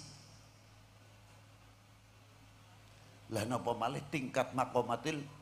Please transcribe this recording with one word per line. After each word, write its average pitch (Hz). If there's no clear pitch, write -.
Lah 110
napa 120
malih 117
tingkat 131
makomatil 127